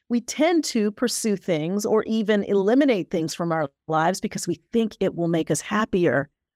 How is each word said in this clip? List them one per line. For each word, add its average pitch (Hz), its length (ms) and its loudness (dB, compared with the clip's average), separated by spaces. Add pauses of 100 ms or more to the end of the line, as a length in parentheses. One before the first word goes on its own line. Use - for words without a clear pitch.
we 233 100 0
tend 311 460 2
to 208 260 0
pursue 226 440 -2
things 180 500 -2
or 220 180 2
even 214 400 0
eliminate 208 680 2
things 165 240 -2
from 170 160 -2
our 156 180 -2 (180)
lives 160 320 0
because - 280 -6
we 170 120 -4 (140)
think 226 260 0
it 190 160 -2
will 170 120 -2
make 165 240 0
us 147 100 -2
happier 175 680 0 (260)